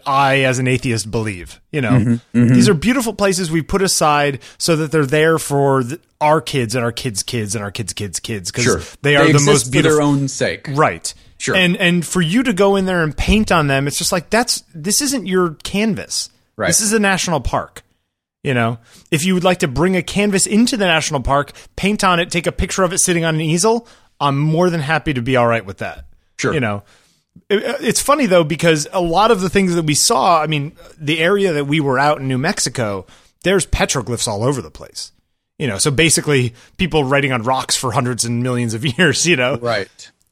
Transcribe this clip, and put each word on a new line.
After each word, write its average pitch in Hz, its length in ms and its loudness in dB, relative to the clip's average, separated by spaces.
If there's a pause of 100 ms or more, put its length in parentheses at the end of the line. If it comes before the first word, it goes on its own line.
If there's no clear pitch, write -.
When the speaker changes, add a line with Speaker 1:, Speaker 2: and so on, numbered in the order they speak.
Speaker 1:
I, 135 380 2
as 127 160 0
an 127 80 0
atheist, 120 420 -2
believe, 104 500 -6 (120)
you 151 80 -4
know, 120 100 0
Speaker 2:
Mm-hmm, 117 480 0
mm-hmm. 120 160 6
Speaker 1:
these 240 140 6
are 202 60 6
beautiful 220 400 0
places 190 360 0
we 165 120 0
put 185 200 -2
aside 147 560 0 (200)
so 165 180 2
that 151 160 -4
they're 156 140 2
there 156 340 2
for 139 420 2
th-, 127 180 -8 (200)
our 151 200 4
kids 120 360 -2
and 120 80 -2
our 117 80 -2
kids' 110 320 -6
kids 104 320 -6
and 104 80 -6
our 98 80 -8
kids' 104 200 -8
kids' 104 280 -8
kids, 101 320 -8
'cause 123 120 -2
Speaker 2:
Sure. 104 160 2 (220)
Speaker 1:
they 143 140 4
are 139 100 4
Speaker 2:
They 156 60 4
Speaker 1:
the 147 60 6
Speaker 2:
exist 143 80 2
Speaker 1:
most 143 200 4
Speaker 2:
for 123 60 -10
their 147 100 2
Speaker 1:
beautiful. 151 260 4
Speaker 2:
own 139 200 0
sake. 101 420 -4
Speaker 1:
Right. 135 420 -2 (260)
Speaker 2:
Sure. - 180 -2
Speaker 1:
And, 180 200 2
and 175 300 0
for - 160 -2
you 196 220 0
to 247 80 0
go 196 240 2
in 190 100 -2
there 185 160 0
and 151 140 -4
paint 208 360 2
on 160 140 4
them, 139 220 0
it's - 100 -6
just - 140 -4
like, 180 180 -4
that's, 233 320 0 (120)
this 175 280 -2
isn't 262 240 -4
your 185 240 0 (140)
canvas. 196 640 -4 (260)
Speaker 2:
Right. 107 120 -2
Speaker 1:
This - 120 2
is 208 120 -2
a 226 80 4
national 185 400 0
park. 117 420 -6 (600)
You 139 120 -2
know, 117 240 0 (320)
if 151 140 0
you 185 100 2
would 180 100 0
like 185 140 2
to 175 100 -2
bring 175 280 0
a 175 60 0
canvas 202 440 0
into 233 300 2
the 202 100 0
national 156 340 0
park, 135 300 0 (240)
paint 202 300 -2
on 180 160 2
it, 175 100 -4
take 170 160 -2
a 170 60 -2
picture 190 320 -2
of 175 80 0
it - 80 -4
sitting 170 240 0
on 160 100 0
an 156 60 0
easel, 175 480 0 (320)
I'm 139 180 0
more 156 320 2
than 165 100 -2
happy 151 340 -2
to 123 60 -4
be 127 160 0
all 120 120 4
right 113 180 0
with 98 120 -12
that. 90 260 -10 (340)
Speaker 2:
Sure. 120 160 -2
Speaker 1:
You 151 60 -2
know, 104 240 -4 (640)
it, 240 300 0
it's - 200 0
funny 277 260 2
though, 175 180 4
because 156 480 0
a 196 80 0
lot 180 320 4
of 190 80 0
the 185 100 -2
things 190 240 2
that 170 100 0
we 151 100 0
saw, 202 460 2
I 151 60 -2
mean, 156 300 -4 (200)
the 156 220 -4
area 190 360 2
that 147 100 -2
we 151 160 0
were 135 180 0
out 147 220 2
in 131 80 -6
New 131 100 -2
Mexico, 117 640 -4 (380)
there's 185 240 2
petroglyphs 123 640 -2
all 104 160 -4
over 131 180 0
the 78 80 -16
place. - 400 -16 (480)
You 156 80 -4
know, 98 120 -4
so 151 120 0
basically 139 640 0 (220)
people 156 260 0
writing 139 300 0
on 120 100 -2
rocks 127 340 -2
for 127 160 -4
hundreds 120 320 -2
and 120 200 -2
millions 120 300 -2
of 113 120 -6
<laughs> - 120 -2
years, 165 280 2
you 175 100 2
know? 127 200 0
Speaker 2:
Right. 117 540 -6 (220)